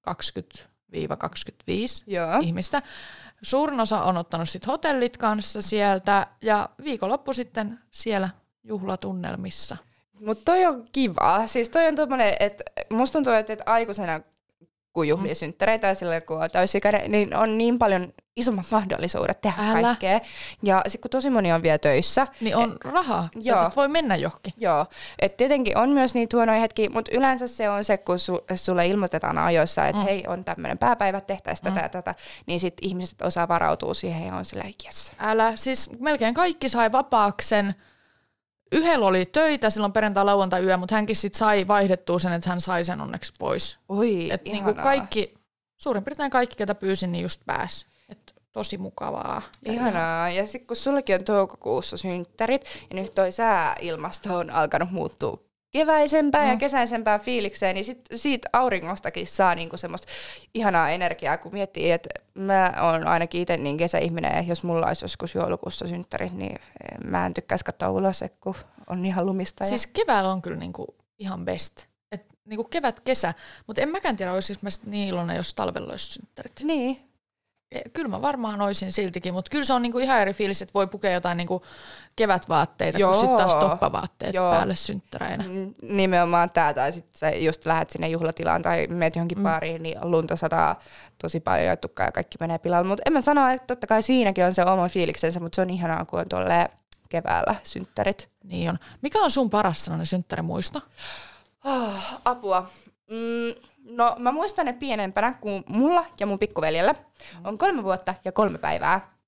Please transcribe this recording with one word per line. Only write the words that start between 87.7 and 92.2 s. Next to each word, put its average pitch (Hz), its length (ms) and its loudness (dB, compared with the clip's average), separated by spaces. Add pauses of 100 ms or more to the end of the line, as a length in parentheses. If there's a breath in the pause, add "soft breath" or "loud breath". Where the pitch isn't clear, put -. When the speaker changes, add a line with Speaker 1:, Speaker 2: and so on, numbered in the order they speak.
Speaker 2:
sinne 165 180 -4
juhlatilaan 165 540 0
tai 165 240 0
meet 170 300 0
johonkin 170 220 -2
Speaker 1:
Mm. 196 60 -2
Speaker 2:
baariin, 165 380 -2
niin 160 200 -8
lunta 165 340 0
sataa 160 440 2 (420 loud breath)
tosi 85 180 -4
paljon 85 260 2
ja 90 100 2
tukkaa - 300 -4
ja - 60 -2
kaikki - 280 -6